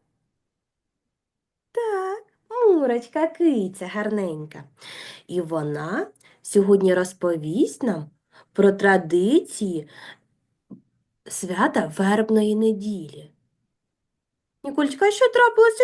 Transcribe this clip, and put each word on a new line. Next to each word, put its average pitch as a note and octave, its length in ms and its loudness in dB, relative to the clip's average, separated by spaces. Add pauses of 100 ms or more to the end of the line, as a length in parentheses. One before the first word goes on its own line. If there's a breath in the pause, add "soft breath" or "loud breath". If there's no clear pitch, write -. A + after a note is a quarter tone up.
(1700)
Так, G#4 520 -6 (260)
Мурочка, D#4+ 800 0
киця B3 600 -2
гарненька. F#3 760 -6 (640 loud breath)
І F3 140 -4
вона D#3 680 -6 (340 soft breath)
сьогодні G3 520 4
розповість F3+ 920 -2
нам F3 260 -4 (460 soft breath)
про G3 160 4
традиції F#3+ 1160 0 (1400 loud breath)
свята F3+ 680 -4
Вербної G#3+ 580 2
неділі. G3 760 -4 (1300)
Ніколечка, C#4+ 440 0
а G#4 40 4
що A#4+ 180 4
трапилося? A4+ 540 4